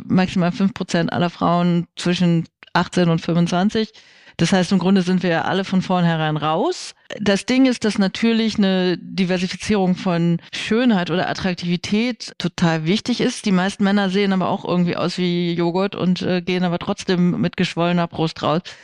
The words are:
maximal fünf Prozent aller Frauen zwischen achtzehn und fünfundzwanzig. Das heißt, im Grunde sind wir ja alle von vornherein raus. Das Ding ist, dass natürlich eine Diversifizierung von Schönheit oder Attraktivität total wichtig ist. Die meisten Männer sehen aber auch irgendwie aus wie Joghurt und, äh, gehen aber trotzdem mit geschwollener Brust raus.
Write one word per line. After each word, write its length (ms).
maximal 480
fünf 220
Prozent 400
aller 160
Frauen 560
zwischen 500
achtzehn 340
und 140
fünfundzwanzig. 720
Das 140
heißt, 200
im 60
Grunde 220
sind 220
wir 80
ja 160
alle 180
von 160
vornherein 560
raus. 580
Das 280
Ding 180
ist, 220
dass 100
natürlich 600
eine 400
Diversifizierung 1000
von 460
Schönheit 580
oder 200
Attraktivität 1040
total 480
wichtig 380
ist. 240
Die 60
meisten 300
Männer 280
sehen 240
aber 160
auch 160
irgendwie 280
aus 220
wie 380
Joghurt 400
und, 260
äh, 220
gehen 220
aber 140
trotzdem 640
mit 160
geschwollener 520
Brust 340
raus. 180